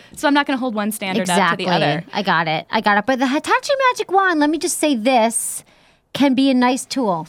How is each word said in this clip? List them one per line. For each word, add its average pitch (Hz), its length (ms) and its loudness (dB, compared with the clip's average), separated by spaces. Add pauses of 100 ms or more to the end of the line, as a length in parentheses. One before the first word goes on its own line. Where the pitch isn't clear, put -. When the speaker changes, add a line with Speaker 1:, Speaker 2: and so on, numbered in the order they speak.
(180)
Speaker 1:
So 311 100 -2
I'm 277 60 2
not 285 120 2
gonna 277 140 -2
hold 247 160 -4
one 214 160 -2
standard 190 300 -4
Speaker 2:
Exactly. 180 440 0
Speaker 1:
up 185 80 -2
to 170 60 2
the 151 60 2
other. 151 260 -2
Speaker 2:
I - 100 -4
got 170 280 0
it. 156 200 -4
I 220 120 0
got 208 160 2
it. 208 80 0
But 262 140 0
the 262 80 0
Hitachi 311 440 -2 (200)
Magic - 200 -8
Wand, 370 300 2
let 294 80 4
me 320 80 -2
just 320 200 -4
say 302 160 0
this, 226 720 0 (480)
can 269 220 2
be 269 160 2
a 269 40 2
nice 247 320 2
tool 185 420 -4